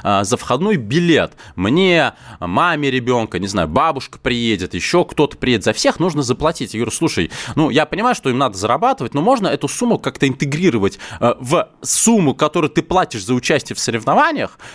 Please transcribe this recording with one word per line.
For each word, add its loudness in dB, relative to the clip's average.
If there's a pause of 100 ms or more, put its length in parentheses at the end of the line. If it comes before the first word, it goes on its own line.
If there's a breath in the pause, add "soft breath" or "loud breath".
э, 2
за 0
входной 0
билет. 2 (240 loud breath)
Мне, 2 (260 loud breath)
маме 0
ребенка, 0
не -4
знаю, 0
бабушка -2
приедет, -2
еще 0
кто-то -2
приедет. 0
За 2
всех 0
нужно 0
заплатить. -2
Я -4
говорю, -2
слушай, -2 (260 loud breath)
ну, 2
я 2
понимаю, -2
что -4
им 0
надо 0
зарабатывать, 0
но 0
можно 2
эту -2
сумму 0
как-то 0
интегрировать, 0 (220 loud breath)
э, 2
в 0 (140)
сумму, 2
которую 0
ты 0
платишь -2
за 0
участие 0
в -8
соревнованиях? 0 (180 loud breath)